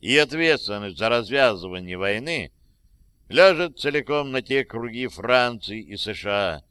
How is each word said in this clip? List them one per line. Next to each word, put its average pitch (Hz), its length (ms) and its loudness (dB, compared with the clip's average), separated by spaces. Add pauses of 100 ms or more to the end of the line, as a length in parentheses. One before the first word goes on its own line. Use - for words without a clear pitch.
И 120 160 2
ответственность 123 800 0
за 110 120 0
развязывание 98 880 0
войны 107 540 -4 (760)
ляжет 170 500 4
целиком 143 540 -2
на 131 100 -2
те 135 220 0
круги 117 440 -6
Франции 117 760 0
и 101 160 -14
С 107 160 -6
Ш 101 180 -8
А 95 400 -2